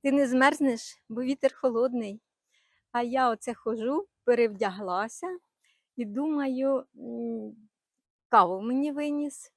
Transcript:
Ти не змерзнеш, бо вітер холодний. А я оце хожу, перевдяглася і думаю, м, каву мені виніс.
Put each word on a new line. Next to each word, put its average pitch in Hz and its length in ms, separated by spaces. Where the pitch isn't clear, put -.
Ти 277 100
не 277 160
змерзнеш, 262 800
бо 226 140
вітер 269 320
холодний. 233 680
А 240 100
я 247 280
оце 226 240
хожу, 240 520
перевдяглася 214 1120
і 240 80
думаю, 269 800
м, 233 600
каву 190 340
мені 269 300
виніс. 294 640